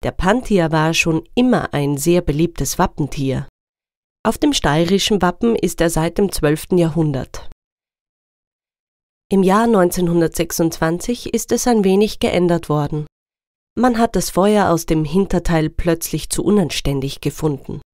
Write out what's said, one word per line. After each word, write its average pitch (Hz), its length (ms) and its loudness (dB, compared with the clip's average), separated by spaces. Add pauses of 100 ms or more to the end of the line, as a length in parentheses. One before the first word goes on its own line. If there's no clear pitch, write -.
Der 120 80 -4
Panthia 190 580 0
war 160 240 0
schon - 400 -2
immer 247 400 0
ein 143 220 0
sehr 170 240 2
beliebtes 156 580 -2
Wappentier. 139 720 -2 (760)
Auf 220 160 -2
dem 302 140 2
steirischen 170 680 2
Wappen 196 360 0
ist - 240 -2
er 165 100 2
seit 165 280 -2
dem 196 120 2
zwölften 156 480 0
Jahrhundert. 156 720 -2 (1800)
Im 196 140 2
Jahr 196 240 4
neunzehnhundertsechsundzwanzig 170 1700 0
ist - 160 -4
es 233 160 0
ein 226 160 4
wenig 196 380 2
geändert 175 480 0
worden. 151 380 -2 (680)
Man 233 240 2
hat 233 160 0
das 180 160 -2
Feuer 202 400 2
aus 165 160 0
dem 156 180 0
Hinterteil 160 640 0
plötzlich 165 600 -4
zu - 140 -2
unanständig 139 760 0
gefunden. 143 640 -6 (120)